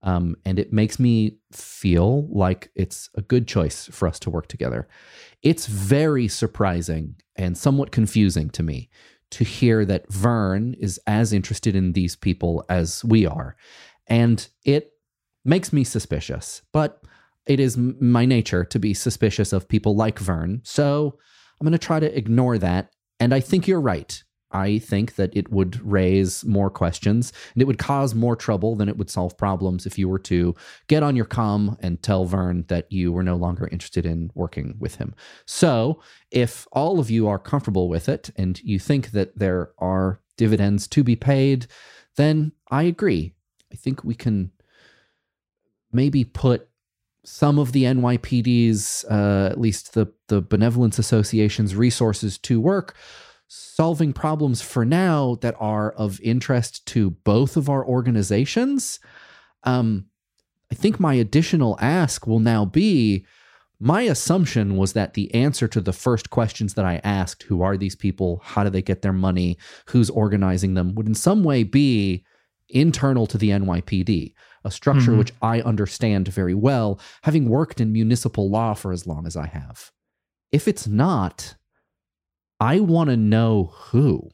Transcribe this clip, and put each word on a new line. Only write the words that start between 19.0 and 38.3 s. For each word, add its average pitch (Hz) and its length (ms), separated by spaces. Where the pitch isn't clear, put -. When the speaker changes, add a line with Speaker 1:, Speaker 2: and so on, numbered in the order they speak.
Speaker 1:
of 95 140
people 107 300
like 110 240
Vern. 92 420
So 147 560
I'm 151 40
gonna 160 140
try 160 200
to 151 180
ignore 120 420
that. 90 320
And 123 160
I 135 60
think 175 260
you're 185 140
right. 92 420
I 98 260
think 107 380
that 95 200
it 101 140
would 95 340
raise 95 600
more 101 260
questions 104 640
and 120 80
it 131 60
would 135 120
cause 139 360
more 117 220
trouble 107 400
than 101 120
it 104 80
would 101 140
solve 90 260
problems 92 500
if 92 120
you 95 100
were 92 120
to 87 340
get 151 160
on 143 140
your 113 100
comm 104 540
and 87 200
tell 95 260
Vern 90 420
that 87 220
you 90 220
were 90 120
no 90 100
longer 87 380
interested 85 340
in 82 280
working - 440
with - 160
him. - 200
So 139 540
if - 400
all 160 300
of 117 100
you 113 160
are 101 140
comfortable 95 480
with 82 200
it - 280